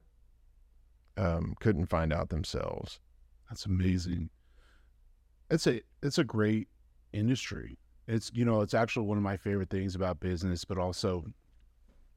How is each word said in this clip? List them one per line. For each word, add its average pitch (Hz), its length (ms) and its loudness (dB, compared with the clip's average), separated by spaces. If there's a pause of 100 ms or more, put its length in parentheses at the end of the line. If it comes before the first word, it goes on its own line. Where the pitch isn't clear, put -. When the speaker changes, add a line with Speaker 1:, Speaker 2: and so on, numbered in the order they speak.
(1160)
Speaker 1:
um, 85 420 0
couldn't 92 280 2
find 82 260 2
out 82 160 -2
themselves. - 720 -6 (500)
Speaker 2:
That's - 160 -12
amazing. 90 640 0 (1200)
It's 135 160 2
a, 123 160 2 (220)
it's 143 160 0
a 160 40 6
great 110 460 2 (420)
industry. 107 680 -2 (280)
It's, 113 260 -2
you 117 120 2
know, 113 160 4
it's 104 140 0
actually 113 320 2
one 104 100 2
of 101 60 2
my 98 120 0
favorite 101 360 -2
things 95 240 -2
about 90 240 0
business, 90 440 -2
but 95 140 -4
also 90 480 -2 (920)